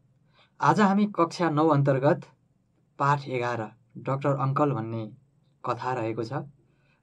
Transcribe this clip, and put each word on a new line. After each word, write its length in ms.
आज 200
हामी 240
कक्षा 360
नौ 180
अन्तर्गत 580
पाठ 300
एघार 340
डाक्टर 480
अङ्कल 260
भन्ने 320
कथा 280
रहेको 320
छ 180